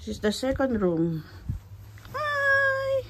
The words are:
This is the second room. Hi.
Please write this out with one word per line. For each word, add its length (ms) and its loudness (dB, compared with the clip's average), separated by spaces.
This 80 -12
is 120 -6
the 120 0
second 480 0
room. 440 2
Hi. 960 2